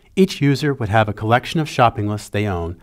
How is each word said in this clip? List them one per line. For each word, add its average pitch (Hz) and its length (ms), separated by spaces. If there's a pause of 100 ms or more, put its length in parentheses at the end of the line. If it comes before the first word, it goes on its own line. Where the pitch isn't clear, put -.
(160)
Each 190 240
user 143 340
would 117 140
have 110 200
a 101 60
collection 120 460
of 151 80
shopping 113 400
lists 104 200
they 104 180
own 87 360